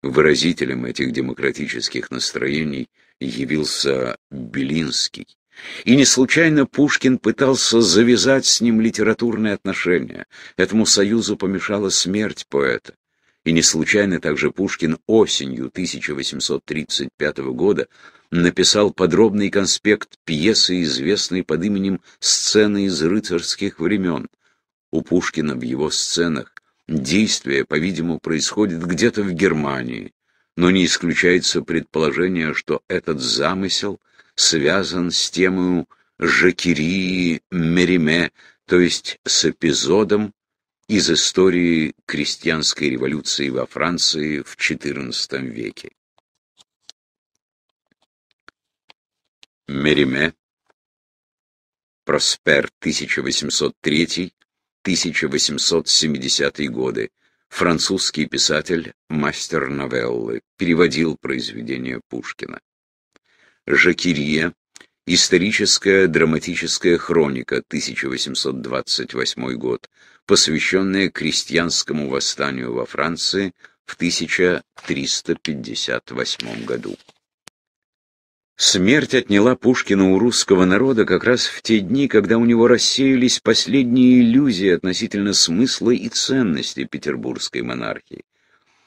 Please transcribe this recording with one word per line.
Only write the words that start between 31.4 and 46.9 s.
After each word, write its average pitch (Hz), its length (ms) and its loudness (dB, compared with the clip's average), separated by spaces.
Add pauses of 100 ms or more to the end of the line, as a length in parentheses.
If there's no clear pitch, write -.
предположение, 78 920 -2
что 69 340 -4
этот 82 340 -4
замысел 90 800 -4 (360)
связан 85 760 0
с - 180 -2
темою 90 580 0 (300)
Жакерии 87 1200 0 (100)
Мериме, 85 800 2 (340)
то 90 140 4
есть - 460 0
с - 200 0
эпизодом 92 880 0 (540)
из 101 240 2
истории 87 840 2 (120)
крестьянской 76 840 -4
революции 69 600 -4
во 62 160 -4
Франции 76 760 -4
в - 140 -16
четырнадцатом 67 920 -6
веке. 57 460 -12 (3750)